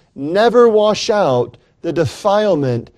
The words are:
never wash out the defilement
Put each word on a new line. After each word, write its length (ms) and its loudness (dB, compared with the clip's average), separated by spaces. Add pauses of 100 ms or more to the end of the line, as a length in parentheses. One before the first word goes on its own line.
(120)
never 560 2
wash 400 0
out 480 -2 (240)
the 120 -6
defilement 1040 -2